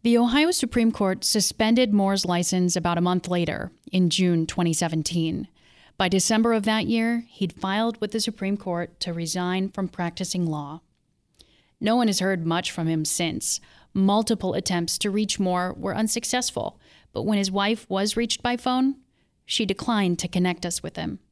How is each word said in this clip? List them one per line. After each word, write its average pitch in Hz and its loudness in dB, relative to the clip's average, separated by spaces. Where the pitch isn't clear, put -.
The 233 6
Ohio 277 4
Supreme 233 2
Court 190 0
suspended 220 2
Moore's 196 2
license 180 2
about 170 0
a - 2
month 180 2
later, 175 -2
in 180 4
June 175 2
twenty 170 0
seventeen. 160 -2
By 185 0
December 226 2
of 214 0
that 220 0
year, 233 0
he'd - -6
filed 220 -2
with 214 -6
the 220 -2
Supreme 202 -4
Court 175 -6
to 170 -6
resign 180 -2
from 190 -4
practicing 175 -4
law. 151 -6
No 220 2
one 247 4
has 202 2
heard 185 0
much 165 0
from 165 -4
him 160 0
since. - -2
Multiple 202 2
attempts 185 -2
to 208 -2
reach 208 -2
Moore 180 0
were 196 -4
unsuccessful, - -2
but 113 -6
when 208 2
his 190 0
wife 202 -2
was 196 0
reached 233 -2
by 247 0
phone, 262 0
she - -2
declined 196 0
to 175 -6
connect 180 0
us - -6
with - -10
him. 165 -8